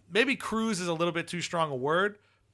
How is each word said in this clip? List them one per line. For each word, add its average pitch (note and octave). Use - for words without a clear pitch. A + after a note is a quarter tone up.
maybe B3
cruise A3
is F3+
a E3+
little E3+
bit E3
too F3
strong D#3+
a C3+
word, E3+